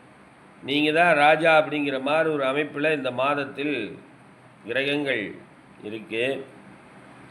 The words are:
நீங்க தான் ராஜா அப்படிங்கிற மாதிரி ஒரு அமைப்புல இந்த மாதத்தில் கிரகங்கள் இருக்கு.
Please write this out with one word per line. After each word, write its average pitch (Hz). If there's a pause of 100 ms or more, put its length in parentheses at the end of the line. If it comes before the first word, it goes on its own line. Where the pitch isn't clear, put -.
(680)
நீங்க 147
தான் 175 (120)
ராஜா 160
அப்படிங்கிற 143 (100)
மாதிரி 160
ஒரு 139
அமைப்புல 147
இந்த 127 (120)
மாதத்தில் 139 (920)
கிரகங்கள் 135 (640)
இருக்கு. 110 (1040)